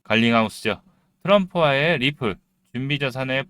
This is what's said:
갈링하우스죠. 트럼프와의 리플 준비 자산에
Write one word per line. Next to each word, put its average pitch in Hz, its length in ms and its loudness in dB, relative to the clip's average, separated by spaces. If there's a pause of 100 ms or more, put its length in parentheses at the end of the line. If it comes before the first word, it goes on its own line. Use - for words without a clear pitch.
갈링하우스죠. 110 760 0 (420)
트럼프와의 165 760 2
리플 127 360 -2 (380)
준비 135 260 -4
자산에 131 500 -4